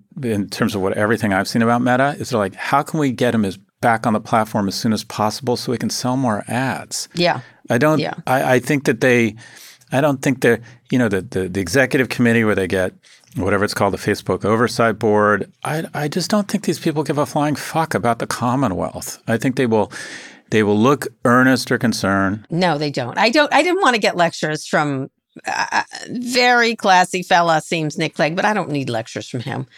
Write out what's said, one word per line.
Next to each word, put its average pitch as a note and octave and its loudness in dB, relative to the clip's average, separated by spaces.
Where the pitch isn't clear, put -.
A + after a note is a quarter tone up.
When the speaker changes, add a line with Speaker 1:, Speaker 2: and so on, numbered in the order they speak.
Speaker 1:
in G2+ -2
terms G2+ -2
of G2+ -2
what G2 0
everything G#2+ 0
I've F#2+ 0
seen A#2+ 0
about A#2+ 2
Meta, B2+ 2
is - -8
like, G2+ 0
how - 0
can D#3+ -4
we C#3 2
get A#2+ 0
him A2 2
as, F2+ -4
back A#2 2
on A2+ 2
the G#2+ 0
platform A2 0
as F#2 -4
soon A2+ -2
as G#2 -4
possible A2+ -4
so - -6
we A#2+ -2
can A2+ -4
sell B2+ -4
more A#2 -2
ads? A#2+ -6
Speaker 2:
Yeah. E3 0
Speaker 1:
I A#2+ 2
don't, D3+ 4
Speaker 2:
Yeah. - -4
Speaker 1:
I, C3 2
I B2+ 4
think C#3 -2
that B2+ 0
they, A#2+ 4
I C3+ 0
don't C#3 0
think C3+ 0
they're, A#2 4
you C3+ 0
know, A#2+ 2
the, F#2+ 0
the, F#2 -4
the F#2 -2
executive B2 2
committee A#2 2
where G#2+ 2
they F#2+ 0
get F#2 -2
whatever G2 0
it's G#2 -2
called, G2+ 0
the F#2+ -6
Facebook - -2
Oversight A2+ 2
Board, G#2 2
I, D#3 -4
I D3 -4
just E3 -4
don't G#3 0
think G#3 -4
these F3+ -2
people D#3 -2
give C#3 -2
a D3 0
flying D3 0
fuck - -4
about A#2 0
the - -4
Commonwealth. A#2 -4
I A2+ 0
think B2+ -2
they C3+ 2
will, A2 2
they G#2+ 4
will G#2 2
look B2+ 4
earnest B2+ 4
or B2 2
concerned. G2+ 0
Speaker 2:
No, D#3+ 0
they D3 -4
don't. B2+ -6
I G#3+ 0
don't, D4 2
I C#4+ 4
didn't F4+ 0
wanna B3+ 2
get G3 0
lectures E3 -2
from, D3 -2
uh, - -2
very A#3+ 2
classy F#3 4
fella E3+ 4
seems D#3 -4
Nick D#3+ -4
Clegg, D#3+ 0
but F#3+ -2
I G#3 2
don't F3 -4
need C#3 -4
lectures A2+ -6
from B2+ -6
him B2+ -8